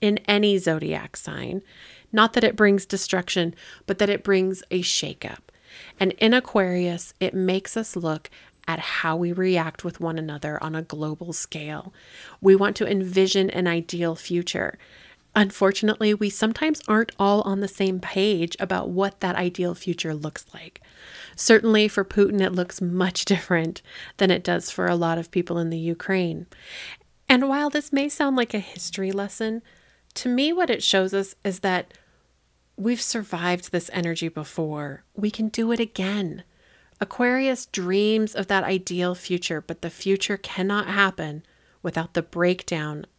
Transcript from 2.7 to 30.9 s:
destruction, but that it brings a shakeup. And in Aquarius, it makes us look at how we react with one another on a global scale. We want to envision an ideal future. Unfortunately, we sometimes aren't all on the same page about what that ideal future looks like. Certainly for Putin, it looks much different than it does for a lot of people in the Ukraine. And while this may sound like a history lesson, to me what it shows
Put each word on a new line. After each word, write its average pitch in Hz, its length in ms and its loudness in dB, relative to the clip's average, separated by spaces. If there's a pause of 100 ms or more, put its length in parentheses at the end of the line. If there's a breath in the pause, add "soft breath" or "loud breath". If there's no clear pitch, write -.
destruction, 180 640 -2 (320 loud breath)
but 196 140 -4
that 202 100 4
it 202 140 0
brings 190 480 2
a 180 100 0
shakeup. - 600 -6 (580 loud breath)
And 190 140 2
in 220 200 4
Aquarius, 180 880 0
it 190 160 -2
makes 190 420 0
us - 180 -4
look 160 360 -4 (360 loud breath)
at 165 120 0
how - 360 -2
we 175 160 0
react 175 520 0
with 170 160 -8
one 165 180 -2
another 151 460 -6
on 156 100 -6
a 160 80 -4
global 156 520 -8
scale. 151 600 -8 (480 loud breath)
We 190 140 10
want 202 220 2
to - 120 0
envision 190 640 2
an 175 160 0
ideal 170 480 -2
future. - 640 -4 (560 loud breath)
Unfortunately, 208 800 2
we 208 160 0
sometimes 302 560 0
aren't 220 320 2
all 202 240 4
on 196 160 -2
the 202 80 -2
same 190 320 0
page 190 600 0
about 185 300 -2
what 196 300 0
that 180 160 -2
ideal 175 400 -2
future 165 400 -6
looks 151 360 -10
like. - 300 -20 (540 loud breath)
Certainly 214 540 6
for 202 140 0
Putin, 202 380 4
it 185 120 2
looks 180 280 -4
much 180 440 0
different 170 580 0 (340 loud breath)
than 190 140 6
it 175 120 2
does 175 280 -2
for 175 160 0
a 175 80 4
lot 170 240 0
of 165 100 -10
people 175 300 -2
in 165 100 0
the 165 80 -4
Ukraine. 170 680 -2 (840 loud breath)
And 262 180 6
while 285 220 0
this 285 240 -4
may 277 160 0
sound 277 260 0
like 233 200 0
a 208 40 0
history 190 520 -6
lesson, 220 500 -4 (540 soft breath)
to - 120 -4
me 269 240 2
what 339 200 2
it - 100 0
shows 190 320 2